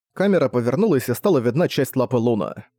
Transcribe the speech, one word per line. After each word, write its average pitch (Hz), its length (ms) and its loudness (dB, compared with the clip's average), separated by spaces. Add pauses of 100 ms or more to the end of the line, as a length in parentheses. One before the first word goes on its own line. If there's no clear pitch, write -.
(140)
Камера 180 360 2
повернулась, 131 580 0
и 123 60 -2
стала 151 260 0
видна 123 280 0
часть - 280 -2
лапы 127 220 0
Луна. 113 480 -2 (140)